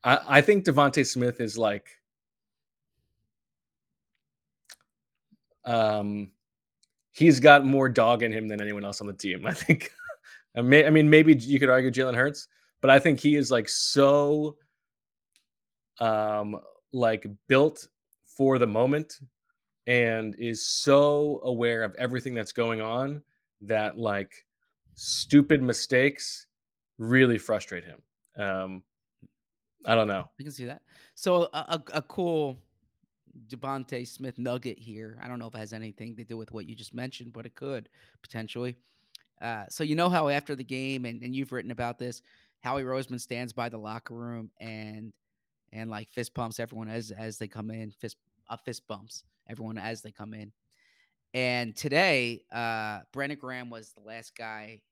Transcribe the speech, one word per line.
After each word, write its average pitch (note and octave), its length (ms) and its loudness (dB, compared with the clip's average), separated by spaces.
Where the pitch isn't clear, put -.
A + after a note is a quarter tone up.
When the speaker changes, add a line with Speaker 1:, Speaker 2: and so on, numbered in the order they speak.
Speaker 1:
I, B2 240 4
I C#3+ 140 8
think G3 220 4
Devontae C#3 420 4
Smith B2 360 -2
is, A2 160 -6
like, G#2 320 -2
um, G#2 680 -2
he's D3+ 300 8
got C#3+ 240 12
more C3+ 240 4
dog A#2 340 4
in A2+ 80 -2
him A2 160 -6
than G#2 140 -6
anyone G#2 240 -6
else G2+ 160 -10
on G#2 60 -10
the G2 60 -10
team, F#2 320 -6
<laughs> - 20 -2
I E3+ 60 -2
think. - 380 0
I A#2+ 60 -2
may-, C3+ 240 8
I D3+ 40 4
mean, D#3 200 8
maybe D#3 260 10
you B2+ 240 0
could C3 100 4
argue C3 220 4
Jalen B2+ 240 0
Hurts, C#3 320 -2
but C3+ 100 2
I C3+ 80 10
think C#3 220 4
he D3 160 4
is, C3 160 0
like, A2+ 160 0
so, C#3+ 880 2
um, G#2+ 640 -2
like, A2+ 340 0
built C#3+ 420 2
for C3+ 320 2
the A#2+ 100 4
moment C3+ 520 0
and A2+ 540 0
is A#2 260 -6
so D3 800 2
aware A#2 400 0
of G2+ 120 -6
everything B2+ 380 -6
that's A2 200 -8
going A#2 260 -2
on C3 420 -6
that, G#2+ 380 -4
like, G2+ 480 -6
stupid C#3+ 680 2
mistakes B2+ 840 -2
really A#2+ 400 4
frustrate G2+ 460 -6
him. E2+ 180 -20
Um, F#2+ 460 -6
I A2+ 100 2
don't A2 120 2
know. F#2+ 300 -6
Speaker 2:
I C3+ 60 -16
can D3 80 -14
see B2+ 140 -14
that. B2+ 160 -16
So F3+ 280 0
a, D3 40 -8
a, D#3+ 260 -6
a D3+ 80 -4
cool D#3 560 -4
Devontae B2+ 580 -10
Smith B2+ 320 -14
nugget B2 400 -8
here. A2 460 -18
I B2 60 -14
don't B2 100 -12
know A#2 80 -14
if A2 80 -18
it A2 40 -14
has G#2+ 120 -12
anything A2 460 -16
to A2+ 80 -18
do A#2 100 -14
with A2 160 -16
what G#2+ 160 -14
you A2+ 80 -16
just A2 180 -20
mentioned, B2 380 -14
but A2+ 140 -20
it A#2+ 100 -20
could C3+ 320 -12
potentially. A#2+ 540 -12
Uh, A2 280 -10
so - 160 -8
you D3+ 100 -2
know F3 140 0
how D#3+ 180 0
after C#3+ 260 -4
the C3 120 -12
game, C3 400 -8
and, A2+ 160 -12
and B2+ 120 -10
you've C3+ 200 -6
written A#2 180 -10
about A#2+ 260 -8
this, B2 240 -12
Howie C3+ 240 -6
Roseman B2+ 380 -8
stands A#2+ 320 -12
by A#2+ 160 -8
the A2+ 80 -14
locker A2 360 -14
room A#2 460 -14
and, G#2+ 540 -16
and, A2+ 180 -14
like, G#2+ 200 -14
fist A#2+ 240 -10
pumps A#2 260 -10
everyone A2 300 -12
as, A2+ 220 -12
as G#2+ 260 -14
they A2 100 -12
come A2 240 -14
in, A2 180 -14
fist, - 280 -18
uh, A2+ 80 -12
fist - 280 -16
bumps A2 380 -18
everyone A2+ 300 -14
as A2 240 -12
they G#2 100 -20
come G#2+ 220 -18
in. G#2+ 180 -20
And B2 400 -4
today, C#3 800 -2
uh, A2 480 -8
Brandon C#3 260 -10
Graham B2+ 300 -14
was A2+ 240 -20
the G#2+ 80 -20
last A2+ 360 -20
guy A2 440 -16